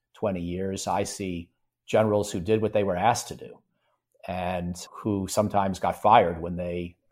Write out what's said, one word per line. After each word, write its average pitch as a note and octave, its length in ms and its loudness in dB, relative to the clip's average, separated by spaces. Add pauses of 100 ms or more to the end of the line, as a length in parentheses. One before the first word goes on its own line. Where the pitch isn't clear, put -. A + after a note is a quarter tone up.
(140)
twenty F#2+ 260 -2
years, F#2 460 -4
I G2 160 0
see F#2 480 -6 (340)
generals G#2+ 480 2
who G2 80 -2
did G#2+ 220 2
what G#2 100 0
they G#2 120 2
were F#2+ 120 0
asked A2+ 320 2
to - 60 -10
do - 240 -18 (680)
and F2+ 480 -4 (160)
who G2 380 -2
sometimes G2 500 0
got F2 220 -4
fired G2 400 6
when E2+ 160 -6
they F2 400 -6 (160)